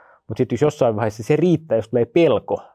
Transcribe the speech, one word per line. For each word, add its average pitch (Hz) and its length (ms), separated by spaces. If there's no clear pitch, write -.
Mut 110 100
sit 127 140
jos 120 100
jossain 131 340
vaiheessa 110 260
se 151 140
riittää, 160 400
jos 110 120
tulee 117 160
pelko 120 580